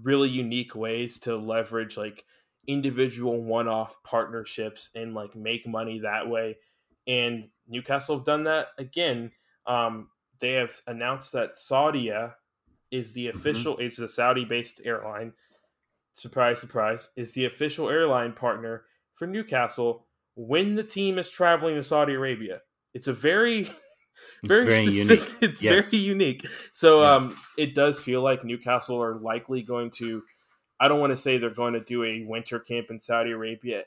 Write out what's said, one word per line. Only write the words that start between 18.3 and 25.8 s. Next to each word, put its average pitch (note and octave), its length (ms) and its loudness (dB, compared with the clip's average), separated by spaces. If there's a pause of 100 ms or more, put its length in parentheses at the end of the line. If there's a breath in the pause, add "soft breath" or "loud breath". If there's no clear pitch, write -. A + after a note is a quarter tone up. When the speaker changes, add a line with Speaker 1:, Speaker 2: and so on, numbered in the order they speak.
Speaker 1:
partner A2+ 500 -4 (300)
for - 120 -10
Newcastle B2 800 -2 (300)
when D#3+ 400 0
the G#3+ 80 -2
team G3 340 -2
is F3 120 -6
traveling E3 460 2
to D3 80 -2
Saudi C#3+ 320 2
Arabia. A2+ 460 -6 (320)
It's B2 140 -10
a C3 60 0
very, G3 600 2
<laughs> - 60 -20 (640 soft breath)
Speaker 2:
It's A2+ 60 -8
Speaker 1:
very A3+ 180 8
Speaker 2:
very A3 260 6
Speaker 1:
specific, G#3+ 380 8
Speaker 2:
unique. - 140 -4
Speaker 1:
it's F3 180 0
Speaker 2:
Yes. G3+ 300 4